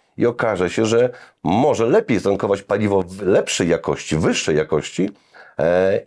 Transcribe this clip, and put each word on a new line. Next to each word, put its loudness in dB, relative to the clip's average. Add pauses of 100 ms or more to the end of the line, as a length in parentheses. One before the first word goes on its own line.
(180)
i 0
okaże 0
się, 0
że 2 (340)
może 2
lepiej 2
tankować 0
paliwo 0
w -10
lepszej 0
jakości, -2
wyższej 0
jakości, -2 (500)
e, 2